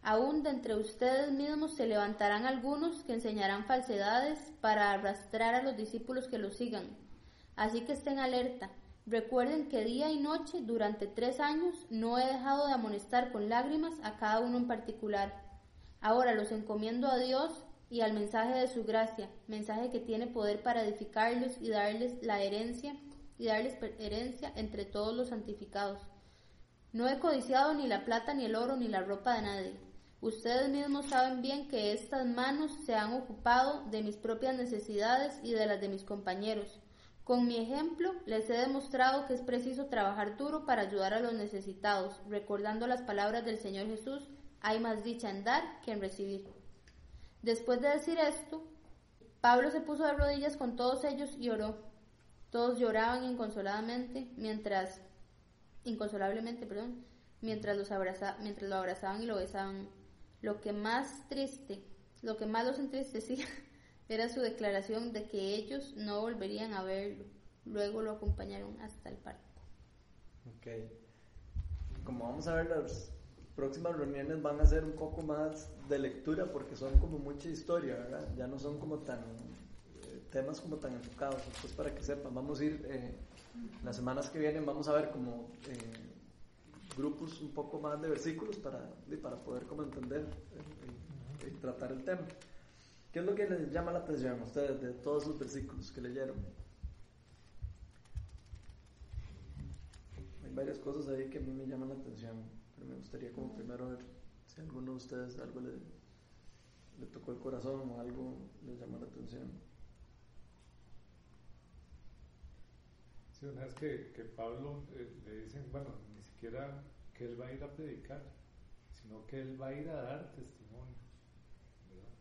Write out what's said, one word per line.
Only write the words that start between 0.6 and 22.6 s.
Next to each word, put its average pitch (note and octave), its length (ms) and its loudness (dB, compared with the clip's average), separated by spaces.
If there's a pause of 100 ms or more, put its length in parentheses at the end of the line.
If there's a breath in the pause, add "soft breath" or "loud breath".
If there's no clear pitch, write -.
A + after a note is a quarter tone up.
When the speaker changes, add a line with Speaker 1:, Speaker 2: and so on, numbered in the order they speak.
Speaker 1:
ustedes B3+ 560 4
mismos D4+ 440 2
se A#3+ 100 2
levantarán G#3 600 4
algunos C#4+ 580 2
que B3 100 -2
enseñarán G#3+ 520 2
falsedades B3+ 760 4 (220)
para G#3+ 300 6
arrastrar G#3 640 2
a B3+ 80 6
los C4 160 2
discípulos B3 500 -2
que A#3+ 120 -2
los G3+ 160 -2
sigan. G#3+ 300 0 (720 loud breath)
Así A3 260 2
que C4 120 0
estén C#4 240 0
alerta. B3+ 540 2 (340 loud breath)
Recuerden B3+ 600 4
que A3 160 2
día B3+ 280 2
y D4+ 80 2
noche D#4 420 0
durante G#3+ 460 2
tres B3 320 0
años D#4+ 360 4 (140)
no A3+ 280 2
he B3+ 80 6
dejado C4+ 420 4
de C#4 60 4
amonestar A#3+ 580 2
con G#3 180 0
lágrimas D4+ 440 4 (100)
a G#3+ 140 -4
cada A3 220 4
uno B3 180 4
en B3 100 4
particular. G#3+ 760 -2 (560 soft breath)
Ahora A#3+ 340 8
los G#3+ 180 2
encomiendo A3 560 0
a C4 120 6
Dios C4 320 4 (380)
y A#3 120 2
al G#3+ 120 6
mensaje A3 460 4
de B3+ 80 6
su B3 180 0
gracia, A3 440 2 (180)
mensaje A3 440 -2
que B3 80 0
tiene A#3 280 0
poder G#3 360 2
para A#3+ 200 4
edificarlos A3+ 800 2
y A3 80 -2
darles A3 540 2
la G#3 180 2
herencia, A#3 540 0 (420)